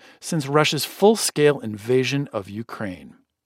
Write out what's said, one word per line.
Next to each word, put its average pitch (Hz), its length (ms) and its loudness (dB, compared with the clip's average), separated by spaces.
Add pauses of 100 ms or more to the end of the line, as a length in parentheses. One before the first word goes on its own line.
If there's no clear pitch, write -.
(200)
since 151 260 -4
Russia's 151 380 0
full-scale 147 760 2
invasion 123 720 -2
of 98 160 -6
Ukraine. 101 680 -12 (320)